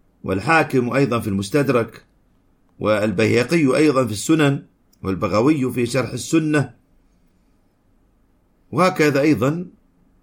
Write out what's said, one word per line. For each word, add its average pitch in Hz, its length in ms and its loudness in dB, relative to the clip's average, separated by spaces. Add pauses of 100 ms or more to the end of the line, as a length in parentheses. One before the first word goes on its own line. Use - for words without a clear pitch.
(240)
والحاكم 127 680 0
أيضًا 120 280 0
في 110 80 -6
المستدرك، 117 760 -2 (720)
والبيهقي 110 1000 0
أيضًا 135 300 2
في 104 60 -4
السنن، 143 500 0 (400)
والبغوي 113 680 0
في 120 140 -2
شرح 117 260 -4
السنة، 151 640 -2 (2000)
وهكذا 156 480 2
أيضًا 151 460 0 (560)